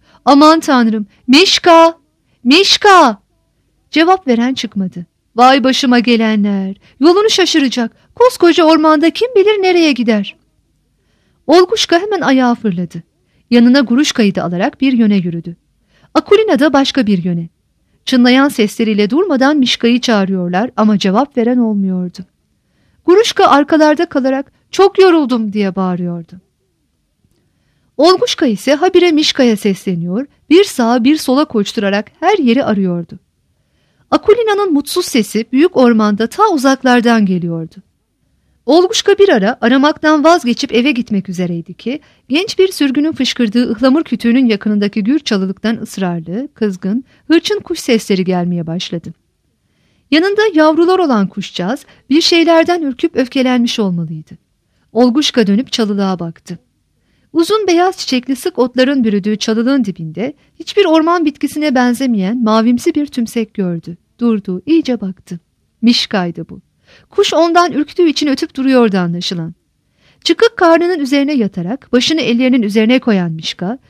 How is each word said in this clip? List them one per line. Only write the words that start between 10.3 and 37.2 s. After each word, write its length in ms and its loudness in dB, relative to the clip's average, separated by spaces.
Olguşka 520 2
hemen 220 -4
ayağa 340 2
fırladı. 480 -6
Yanına 300 6
Guruşka'yı 540 0
da 100 -4
alarak 360 -4
bir 120 0
yöne 240 2
yürüdü. 400 -6
Akulina 440 2
da 140 2
başka 340 0
bir 180 0
yöne. 240 -4
Çınlayan 440 2
sesleriyle 640 -2
durmadan 460 0
Mişka'yı 440 0
çağırıyorlar 760 -2
ama 220 2
cevap 380 -2
veren 220 0
olmuyordu. 600 -4
Guruşka 420 2
arkalarda 600 2
kalarak, 460 -4
"Çok 280 2
yoruldum." 540 2
diye 240 -4
bağırıyordu. 640 -6
Olguşka 500 0
ise 280 -2
habire 380 2
Mişka'ya 440 0
sesleniyor, 720 -4
bir 140 6
sağa 400 -2
bir 120 2
sola 280 0
koşturarak 760 -4
her 180 0
yeri 260 0
arıyordu. 540 -4
Akulina'nın 600 0
mutsuz 340 -4
sesi 460 -2
büyük 240 2
ormanda 500 2
ta 160 -2
uzaklardan 720 2